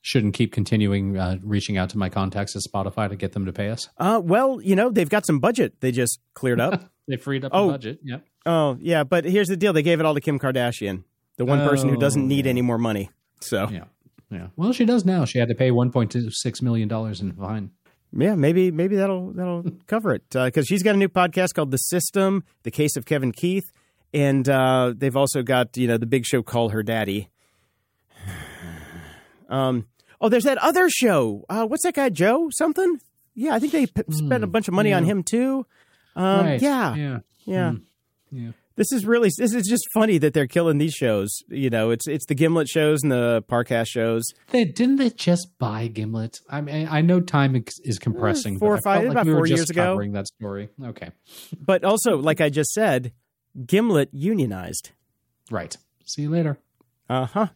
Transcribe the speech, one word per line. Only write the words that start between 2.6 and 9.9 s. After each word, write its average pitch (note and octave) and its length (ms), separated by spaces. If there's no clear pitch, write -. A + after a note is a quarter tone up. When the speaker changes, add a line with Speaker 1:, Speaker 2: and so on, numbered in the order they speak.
Speaker 1:
Spotify G2 480
to G2 80
get F#2+ 160
them G2 120
to F#2 60
pay G2+ 180
us? - 280
Speaker 2:
Uh, G3+ 260
well, A3+ 380
you F#3+ 140
know, A3+ 140
they've F#3 200
got G#3 160
some D3+ 140
budget G#3 420
they C3 100
just A#2+ 280
cleared B2 280
up. F3 340
Speaker 1:
<laughs> - 120
They C3+ 100
freed C3+ 260
up C3+ 100
Speaker 2:
Oh. G3 120
Speaker 1:
the E3+ 80
budget. B2+ 300
Yep. B2 220
Speaker 2:
Oh, D#3 340
yeah. D#3+ 240
But E3+ 220
here's F#3+ 240
the F#3+ 80
deal. G3 160
They D#3 80
gave E3 180